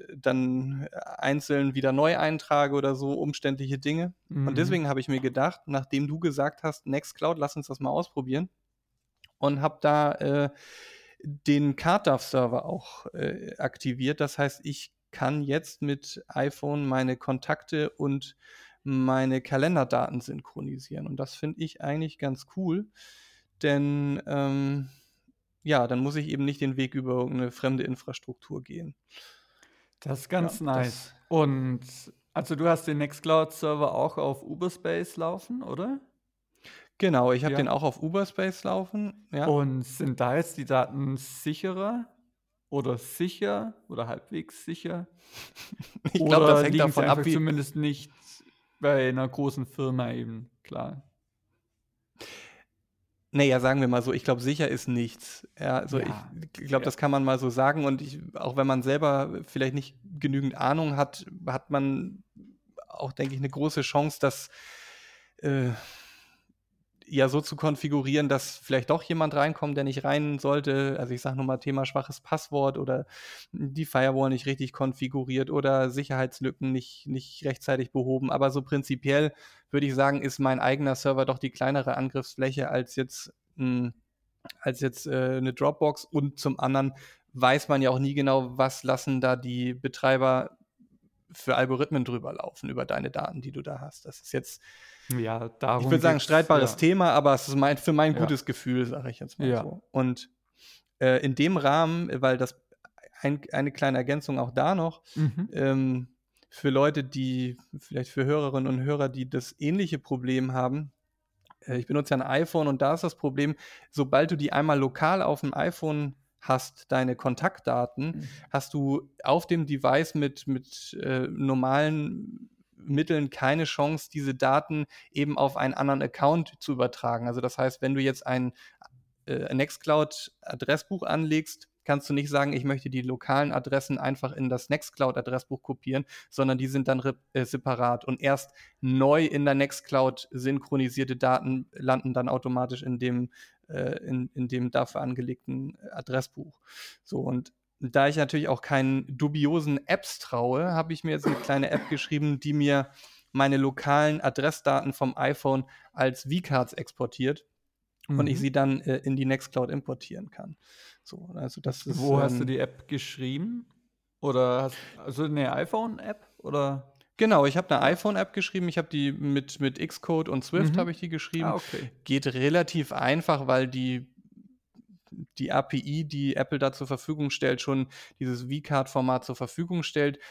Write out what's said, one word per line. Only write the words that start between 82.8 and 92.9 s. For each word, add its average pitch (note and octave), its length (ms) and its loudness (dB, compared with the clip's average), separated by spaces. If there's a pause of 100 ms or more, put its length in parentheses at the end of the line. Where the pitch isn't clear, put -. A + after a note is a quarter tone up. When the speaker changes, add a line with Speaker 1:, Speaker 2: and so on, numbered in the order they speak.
Speaker 1:
jetzt, - 380 -6 (240)
mh, B2 340 0 (680)
als C3 180 -2
jetzt, C3+ 300 -4
äh, C3 300 0
eine B2+ 140 0
Dropbox. D3 520 0
Und C#3+ 340 -2
zum C3+ 220 -2
anderen C3+ 320 2 (400)
weiß B2+ 360 4
man C#3 140 4
ja C3 80 6
auch B2+ 80 2
nie C#3 160 0
genau, C3+ 420 2
was C3 280 0
lassen C3 360 0
da B2+ 140 4
die B2 400 -2
Betreiber C3 800 2 (760)
für - 240 -2
Algorithmen C3 480 0
drüber B2 280 -6
laufen, - 380 -10
über B2+ 140 -4
deine - 260 -4